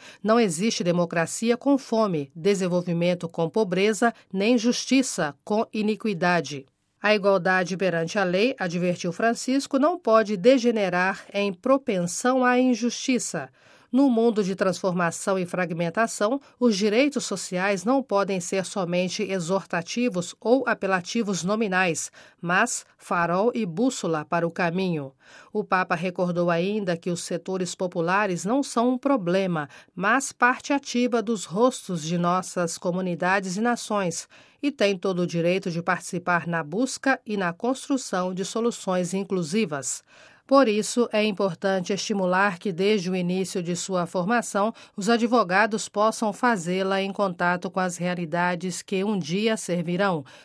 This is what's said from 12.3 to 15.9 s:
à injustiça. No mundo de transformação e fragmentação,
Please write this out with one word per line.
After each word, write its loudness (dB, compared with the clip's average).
à 4
injustiça. 0
No 4
mundo 2
de -2
transformação 0
e -2
fragmentação, -2